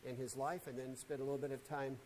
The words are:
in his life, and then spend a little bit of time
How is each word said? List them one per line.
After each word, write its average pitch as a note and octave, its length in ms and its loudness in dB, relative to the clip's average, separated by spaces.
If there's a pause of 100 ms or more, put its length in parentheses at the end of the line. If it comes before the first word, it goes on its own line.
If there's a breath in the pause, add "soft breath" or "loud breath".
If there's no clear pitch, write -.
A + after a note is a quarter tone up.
in B2+ 80 0
his B2 220 -2
life, D3+ 320 2
and B2+ 100 -2
then C3 180 -2
spend C#3+ 240 -2
a C3+ 40 2
little C#3 120 4
bit C#3 140 2
of C3 180 -2
time C3+ 380 2